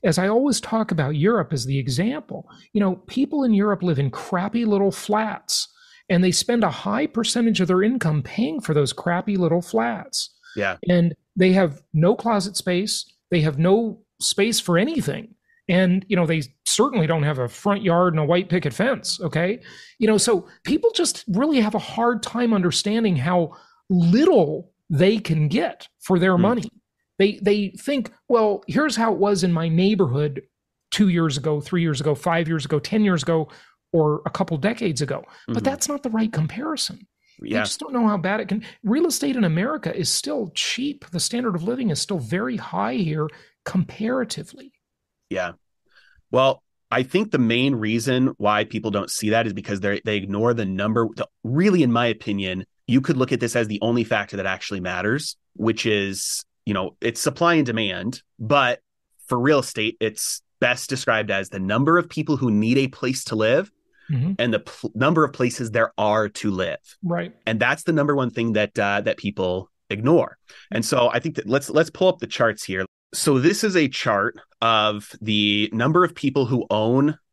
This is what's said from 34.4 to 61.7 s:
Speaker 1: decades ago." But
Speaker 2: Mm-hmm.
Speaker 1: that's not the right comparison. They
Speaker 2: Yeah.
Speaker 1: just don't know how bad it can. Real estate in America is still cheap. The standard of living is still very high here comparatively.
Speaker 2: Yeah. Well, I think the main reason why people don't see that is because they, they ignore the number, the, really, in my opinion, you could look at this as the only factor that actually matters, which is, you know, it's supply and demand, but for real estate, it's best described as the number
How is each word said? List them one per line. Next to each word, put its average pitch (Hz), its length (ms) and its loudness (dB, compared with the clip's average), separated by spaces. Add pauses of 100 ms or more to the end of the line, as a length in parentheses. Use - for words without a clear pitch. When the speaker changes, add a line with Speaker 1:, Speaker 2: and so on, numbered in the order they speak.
Speaker 1:
decades 185 440 -2
ago." - 220 -4 (240)
But 117 100 -4
Speaker 2:
Mm-hmm. 117 60 -2
Speaker 1:
that's 269 240 -2
not 285 160 -6
the 254 60 -6
right 220 240 0
comparison. 233 720 -6 (340)
They - 80 -12
Speaker 2:
Yeah. 156 140 0
Speaker 1:
just - 160 -6
don't 294 140 -10
know 240 140 2
how 208 100 2
bad 190 220 -2
it 220 100 -8
can. 220 140 -2 (200)
Real 269 240 2
estate 285 280 -2
in 240 100 0
America 175 500 -2
is 160 140 -2
still 254 440 -4
cheap. - 580 -6
The 170 80 -6
standard 233 360 -2
of 160 80 -4
living 240 260 -2
is 143 120 -2
still 190 180 -4
very 190 380 -4
high 208 380 -4
here 156 320 -2 (580)
comparatively. 247 840 -6 (580)
Speaker 2:
Yeah. 90 240 -4 (760)
Well, 131 340 2 (260)
I 127 140 0
think 202 280 -2
the 156 80 2
main 123 360 2
reason 117 520 0 (100)
why 104 280 2
people 107 260 -6
don't 101 180 -2
see - 200 -4
that 113 180 2
is 101 60 -4
because 98 260 -6
they, 101 240 -2
they 107 140 -2
ignore 104 360 0
the 113 120 -2
number, 107 500 0
the, - 120 -6 (160)
really, 170 400 2
in 123 80 4
my 117 160 2
opinion, 98 580 -4 (220)
you 131 140 4
could 127 160 0
look 127 140 0
at 131 80 0
this 120 160 -4
as 117 120 0
the 104 140 -6
only 120 220 0
factor 104 340 -2
that 95 80 -6
actually 95 360 -6
matters, 92 560 -4 (180)
which 113 300 -2
is, 101 580 -2 (220)
you 104 80 -2
know, 92 280 -4
it's 117 200 -4
supply 170 340 2
and 151 100 2
demand, 107 560 -4 (180)
but 123 420 2 (460)
for 127 120 0
real 139 200 4
estate, 113 420 -4
it's - 400 -4 (180)
best 123 300 -2
described 110 420 -2
as 98 180 -2
the 98 100 -8
number 123 380 2